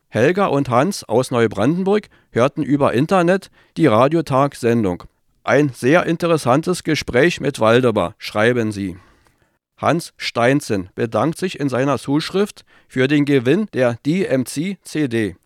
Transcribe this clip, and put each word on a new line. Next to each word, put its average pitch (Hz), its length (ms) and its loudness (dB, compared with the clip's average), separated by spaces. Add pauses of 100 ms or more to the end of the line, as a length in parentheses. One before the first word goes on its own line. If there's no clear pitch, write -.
Helga 180 380 2
und 139 240 0
Hans 139 340 0
aus 123 280 -2
Neubrandenburg 135 760 0 (240)
hörten 143 320 0
über 139 300 0
Internet 175 560 2 (260)
die 160 120 4
Radiotag-Sendung. 120 1160 0 (400)
„Ein 135 300 2
sehr 151 320 2
interessantes 165 760 0
Gespräch 156 580 0
mit 143 180 -4
Waldemar“, 110 600 2
schreiben 110 520 0
sie. 98 240 -8 (800)
Hans - 400 -2
Steinzen 117 800 -2
bedankt 113 440 -2
sich 190 200 -6
in 143 80 -2
seiner 127 300 -2
Zuschrift 156 680 -4 (240)
für 131 220 0
den 147 160 2
Gewinn 143 480 2
der 120 320 0
D-M-C-C 151 1040 -2
D. 110 260 -2 (100)